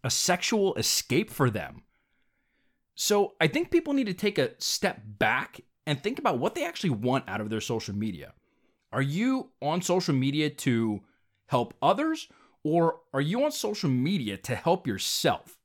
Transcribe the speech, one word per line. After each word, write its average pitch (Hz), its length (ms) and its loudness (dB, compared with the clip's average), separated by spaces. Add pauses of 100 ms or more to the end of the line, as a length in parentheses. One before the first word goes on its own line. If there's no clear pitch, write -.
a 120 80 -2
sexual 190 640 2
escape - 560 0
for 127 200 2
them. 80 320 -8 (1120)
So - 460 2
I 160 60 6
think 320 240 0
people 330 220 2
need 269 160 2
to 185 60 -4
take 202 240 0
a 131 200 2
step - 460 -2
back 107 560 -2 (260)
and 147 160 -2
think - 160 -4
about 226 200 -2
what 139 160 0
they 320 100 -4
actually - 260 -2
want 123 380 0
out 101 120 -6
of 107 80 -6
their 110 120 -2
social 110 340 -4
media. 98 380 -6 (600)
Are 131 100 0
you 220 480 0 (120)
on 160 200 0
social 175 320 2
media 139 360 2
to 113 520 0 (440)
help 120 340 0
others, 302 480 0 (360)
or 165 360 2 (140)
are 135 60 2
you 190 240 0
on 294 80 0
social 208 360 -2
media 127 500 0
to 127 180 -4
help 180 300 0
yourself? - 800 -2